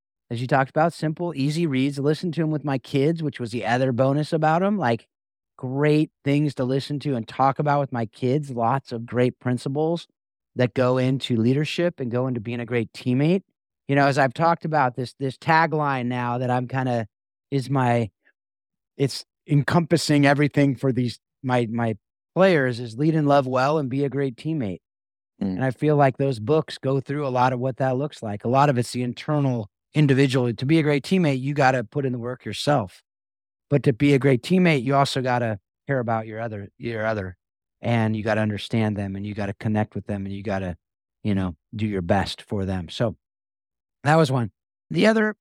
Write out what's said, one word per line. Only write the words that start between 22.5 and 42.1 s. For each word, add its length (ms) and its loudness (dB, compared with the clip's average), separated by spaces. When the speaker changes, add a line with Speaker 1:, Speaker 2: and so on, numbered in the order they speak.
Speaker 1:
is 180 -10
lead 180 2
and 120 2
love 200 4
well 300 2
and 120 -2
be 160 -2
a 40 -2
great 280 -4
teammate. 420 -4
Speaker 2:
Mm. 140 -4
Speaker 1:
And 100 -2
I 60 0
feel 260 0
like 200 4
those 220 -2
books 380 -2
go 240 -2
through 260 -6
a 20 -4
lot 240 2
of 60 -4
what 180 -4
that 200 0
looks 260 -8
like. 220 -8
A 40 -2
lot 200 4
of 80 2
it's 160 -2
the 100 -4
internal 640 -2
individual. 600 4
To 120 -6
be 140 4
a 40 2
great 200 0
teammate, 380 0
you 120 -4
gotta 300 2
put 220 -4
in 80 -2
the 60 -6
work 260 -10
yourself. 580 -2
But 140 2
to 100 4
be 200 4
a 60 4
great 240 2
teammate, 400 2
you 120 0
also 260 0
gotta 380 -2
care 120 -2
about 280 -4
your 140 -10
other, 360 -10
your 280 -6
other, 320 -4
and 340 0
you 80 -4
gotta 180 0
understand 560 -2
them, 180 -6
and 100 -8
you 80 -8
gotta 220 -6
connect 400 -2
with 120 -10
them, 180 -6
and 100 -8
you 80 -10
gotta, 340 -4
you 120 0
know, 200 -2
do 120 -2
your 140 -2
best 400 0